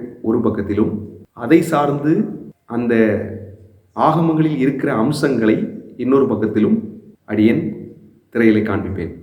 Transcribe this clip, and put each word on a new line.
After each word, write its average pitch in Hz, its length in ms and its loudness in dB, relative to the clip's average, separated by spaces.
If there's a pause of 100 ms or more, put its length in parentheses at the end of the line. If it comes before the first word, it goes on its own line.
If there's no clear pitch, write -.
(280)
ஒரு 113 200 2
பக்கத்திலும், 104 440 -2 (520)
அதை 160 180 4 (100)
சார்ந்து 147 420 0 (600)
அந்த 117 180 0 (1120)
ஆகமங்களில் 156 560 2
இருக்கிற 135 280 0 (120)
அம்சங்களை 127 520 2 (500)
இன்னொரு 127 260 4
பக்கத்திலும் 107 440 2 (580)
அடியேன் 107 300 4 (680)
திரையிலே 110 340 4
காண்பிப்பேன். 92 460 -4 (100)